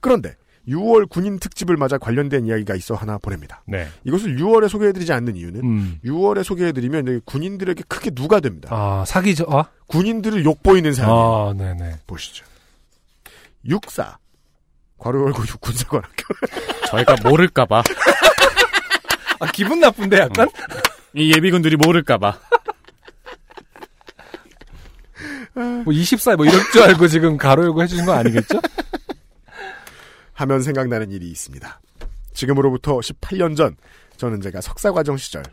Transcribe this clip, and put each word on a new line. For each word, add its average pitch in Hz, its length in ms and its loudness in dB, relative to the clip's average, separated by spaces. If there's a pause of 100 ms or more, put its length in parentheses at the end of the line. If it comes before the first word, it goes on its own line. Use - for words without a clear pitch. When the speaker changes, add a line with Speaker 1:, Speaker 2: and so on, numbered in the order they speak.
Speaker 1:
그런데 165 340 0 (340)
유월 208 380 4
군인 190 320 -4
특집을 - 380 -4
맞아 139 200 0
관련된 135 500 -2
이야기가 107 280 -4
있어 95 220 -6
하나 104 220 -6
보냅니다. 95 500 -12
Speaker 2:
네. 90 180 -6 (160)
Speaker 1:
이것을 156 380 -4
유월에 214 260 4
소개해드리지 190 460 0
않는 120 240 -4
이유는 87 260 -10
Speaker 2:
음. 101 420 -2
Speaker 1:
유월에 190 380 0
소개해드리면 156 640 -4
여기 123 180 -2
군인들에게 185 640 -8
크게 - 240 -8
누가 156 300 0
됩니다. 101 320 -8
Speaker 2:
아, 101 340 -2
사기죠? 185 420 0
아? 147 200 0 (180)
Speaker 1:
군인들을 208 580 -2
욕보이는 160 480 4
사람이에요. 117 320 4
Speaker 2:
아, 110 300 0
네네. 87 440 -8 (100)
Speaker 1:
보시죠. - 360 -14 (1200)
육사. - 480 -4 (840)
괄호 131 280 -2
열고 120 160 -2
육군사관학교. - 920 -6 (200)
<laughs> - 340 -8
Speaker 3:
저희가 120 280 4 (120)
모를까봐. 131 540 4 (1600)
Speaker 2:
아, 165 120 -4
기분 233 280 0
나쁜데, 202 380 4
약간? 208 300 2
Speaker 3:
음. - 320 -12 (340)
이 156 200 2
예비군들이 160 420 4
모를까봐. 143 640 2 (3500)
Speaker 2:
뭐, 160 80 0
이십사, 185 440 0
뭐, 151 80 0
이럴 180 160 6 (100)
줄 226 120 8
알고 180 260 8
지금 160 280 2
가로 139 280 4
열고 165 180 2
해주신 175 220 -2
거 180 80 2
아니겠죠? 123 480 2 (800)
Speaker 1:
<laughs> - 960 -20
하면 135 260 0
생각나는 123 500 -2
일이 90 200 -10
있습니다. 67 500 -16 (540)
지금으로부터 135 640 0
십팔 - 380 -8
년 165 160 0
전, 143 220 2 (420)
저는 110 240 -6
제가 95 180 -10
석사과정 160 560 -4
시절 82 260 -12 (100)